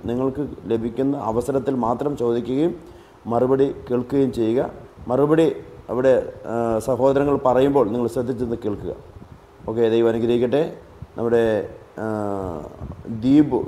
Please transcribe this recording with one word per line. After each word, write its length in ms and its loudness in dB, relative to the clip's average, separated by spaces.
നിങ്ങൾക്ക് 380 -2
ലഭിക്കുന്ന 520 -2
അവസരത്തിൽ 580 -2
മാത്രം 420 -2
ചോദിക്കുകയും 560 0
മറുപടി 420 4
കേൾക്കുകയും 420 0
ചെയ്യുക. 380 0
മറുപടി 400 4
അവിടെ, 240 4
ഏഹ്, 340 0
സഹോദരങ്ങൾ 580 2
പറയുമ്പോൾ 500 4
നിങ്ങൾ 200 -2
ശ്രദ്ധിച്ചിരുന്ന് 580 -4
കേൾക്കുക. 300 -6
ഓക്കെ, 220 2
ദൈവം 200 4
അനുഗ്രഹിക്കട്ടെ. 540 2
നമ്മുടെ, 260 2
ഏഹ്, 640 -6
ദീപു, 460 4